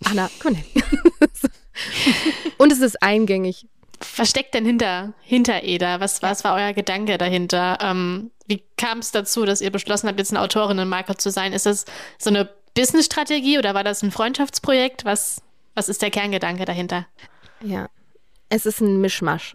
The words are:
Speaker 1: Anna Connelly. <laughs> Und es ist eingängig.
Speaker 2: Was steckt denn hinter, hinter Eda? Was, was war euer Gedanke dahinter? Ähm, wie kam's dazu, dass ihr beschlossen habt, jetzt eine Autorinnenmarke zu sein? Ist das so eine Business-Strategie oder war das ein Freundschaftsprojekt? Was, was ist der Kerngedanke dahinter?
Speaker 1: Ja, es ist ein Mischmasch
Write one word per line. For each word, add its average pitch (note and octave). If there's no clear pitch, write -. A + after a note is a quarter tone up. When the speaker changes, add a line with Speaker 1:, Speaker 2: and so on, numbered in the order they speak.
Speaker 1:
Anna F#3+
Connelly. G3
<laughs> -
Und D4
es B3+
ist B3+
eingängig. F#3+
Speaker 2:
Was A3+
steckt C4
denn A3+
hinter, G#3+
hinter A#3+
Eda? F3+
Was, G3
was G3
war F#3
euer G3+
Gedanke G3+
dahinter? F3+
Ähm, F#3
wie G#3
kam's A#3
dazu, A3
dass G3+
ihr G3
beschlossen G3+
habt, G3
jetzt G3
eine G3
Autorinnenmarke F#3+
zu -
sein? F#3+
Ist F#3+
das G#3
so -
eine G3+
Business-Strategie C#4+
oder G3+
war G3+
das G3+
ein G3+
Freundschaftsprojekt? C4
Was, G#3
was G#3
ist G#3
der G#3
Kerngedanke F#3
dahinter? F3
Speaker 1:
Ja, G3
es A3
ist G#3+
ein G3
Mischmasch F3